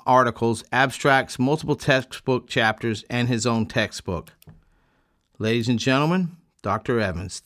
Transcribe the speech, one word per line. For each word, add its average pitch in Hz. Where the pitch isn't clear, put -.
articles, 117
abstracts, 135
multiple 147
textbook 131
chapters, 110
and 120
his 120
own 117
textbook. -
Ladies 113
and 120
gentlemen, 156
Doctor 110
Evans, 92